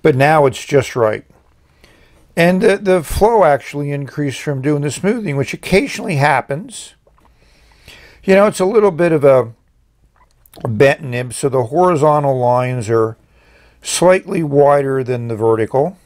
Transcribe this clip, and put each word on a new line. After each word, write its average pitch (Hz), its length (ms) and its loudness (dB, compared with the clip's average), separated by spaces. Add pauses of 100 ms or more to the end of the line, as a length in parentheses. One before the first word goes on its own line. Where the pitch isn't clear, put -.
but 151 160 2
now 147 300 4
it's - 180 -4
just 139 320 -2
right. 107 300 -2 (1080)
And 180 260 2
the, 202 160 2
the 185 240 0
flow 214 420 2
actually 143 460 -2
increased 143 500 -6
from 139 220 -6
doing 147 180 -2
the 147 100 -4
smoothing, 196 460 -4
which 139 160 -4
occasionally - 640 -4
happens. 143 800 -4 (1300)
You 190 100 4
know, 196 120 4
it's - 140 -2
a 185 40 0
little 208 280 2
bit 165 200 0
of 156 120 0
a, 127 280 4 (1120)
a - 40 -8
bent 135 340 2
nib, 123 320 -8
so 143 160 -4
the 123 140 -2
horizontal 147 760 0
lines 123 500 -2
are 113 300 0 (640)
slightly 180 600 0
wider 139 640 2
than 120 240 -6
the 113 80 -6
vertical. 113 680 0